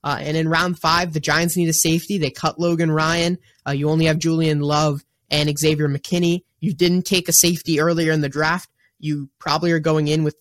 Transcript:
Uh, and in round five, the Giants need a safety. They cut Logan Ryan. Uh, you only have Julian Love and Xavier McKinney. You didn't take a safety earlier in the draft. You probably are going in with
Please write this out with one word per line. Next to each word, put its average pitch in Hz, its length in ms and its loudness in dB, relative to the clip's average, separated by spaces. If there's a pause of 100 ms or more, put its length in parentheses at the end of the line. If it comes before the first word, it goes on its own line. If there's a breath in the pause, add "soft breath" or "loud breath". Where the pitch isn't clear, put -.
Uh, 143 160 -4
and 151 160 -4
in 160 120 0
round 165 320 0
five, 170 320 0
the 151 80 -2
Giants 165 360 0
need 170 120 0
a 160 60 0
safety. 165 420 0
They 147 140 0
cut - 300 -4
Logan 170 320 2
Ryan. 170 460 0 (280 soft breath)
Uh, 139 60 -4
you 143 180 -2
only 160 160 2
have 156 120 2
Julian 160 420 0
Love 147 440 0 (260)
and 147 280 0
Xavier 151 300 2
McKinney. 175 560 -2 (160)
You 175 120 -2
didn't 180 300 2
take 180 260 -2
a 165 40 -2
safety 165 480 2
earlier 160 320 2
in 156 100 0
the 143 80 -2
draft. 156 400 -2 (280)
You 147 300 -6 (100)
probably 160 340 0
are 165 60 2
going 156 300 0
in 156 160 2
with 151 160 -2